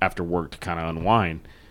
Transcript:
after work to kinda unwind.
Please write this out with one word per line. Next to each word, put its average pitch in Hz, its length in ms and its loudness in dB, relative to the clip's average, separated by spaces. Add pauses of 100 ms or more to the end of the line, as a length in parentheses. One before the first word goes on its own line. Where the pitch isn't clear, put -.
after 92 220 0
work 85 280 -2
to - 60 -16
kinda 82 300 -4
unwind. 82 540 2 (300)